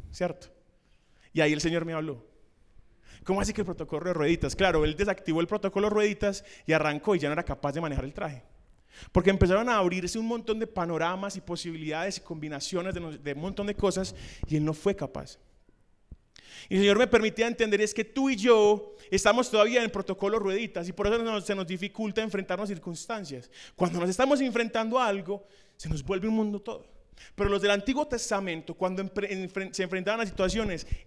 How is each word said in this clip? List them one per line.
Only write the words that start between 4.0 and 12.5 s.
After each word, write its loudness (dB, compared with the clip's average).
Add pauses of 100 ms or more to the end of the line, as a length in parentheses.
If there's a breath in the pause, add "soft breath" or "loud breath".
de 2
rueditas? 2
Claro, 4
él 0
desactivó 0
el 2
protocolo 0
de 2
rueditas 2 (200 loud breath)
y 0
arrancó 2
y 4
ya -2
no -2
era -2
capaz -4
de -4
manejar -2
el -10
traje. -8 (680 loud breath)
Porque 6
empezaron 4
a 4
abrirse 0
un -2
montón -4
de -4
panoramas -4
y -10
posibilidades -6
y -16
combinaciones -6